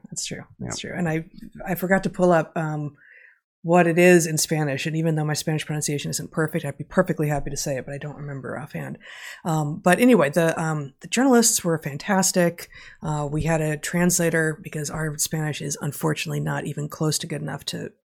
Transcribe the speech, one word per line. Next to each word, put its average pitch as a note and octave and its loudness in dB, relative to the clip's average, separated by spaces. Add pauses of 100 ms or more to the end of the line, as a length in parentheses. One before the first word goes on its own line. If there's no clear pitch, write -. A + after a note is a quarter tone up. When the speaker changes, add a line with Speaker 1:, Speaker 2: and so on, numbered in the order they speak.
Speaker 1:
That's - -8
true. - -10 (160)
That's - -8
Speaker 2:
Yeah. - -10
Speaker 1:
true. - -8
And E3+ -2
I, D#3+ -4 (420)
I F3+ -2
forgot F#3+ 0
to F#3 -2
pull F3+ 4
up, D#3+ 2
um, D3+ -4 (680)
what E3+ 6
it E3 4
is F3 8
in D#3+ -2
Spanish. D3+ 0
And D#3 -2
even D#3+ 2
though D3+ 0
my D3+ 0
Spanish D#3 -2
pronunciation D3+ -4
isn't - -6
perfect, D#3+ -2
I'd C#3+ -8
be D3 -10
perfectly E3 0
happy C#3+ -2
to C#3+ -6
say C#3 -4
it, B2 -8
but C#3+ -10
I - -10
don't C#3+ -12
remember C3+ -10
offhand. D3 -10 (440)
Um, D#3 -2
but F3+ 4
anyway, A3 6
the, E3 4
um, D3+ -4
the F3 -16
journalists A#3+ 4
were E3 0
fantastic. F3 0 (320)
Uh, D3+ -4
we D#3 -2
had D#3 0
a D#3 -2
translator E3 0
because D#3 -8
our D#3 -6
Spanish D3+ -4
is D3 -6
unfortunately D3 -4
not D3 -4
even D3 -6
close D#3 -2
to - -6
good D3+ -8
enough D#3 -8
to, E3 -10 (240)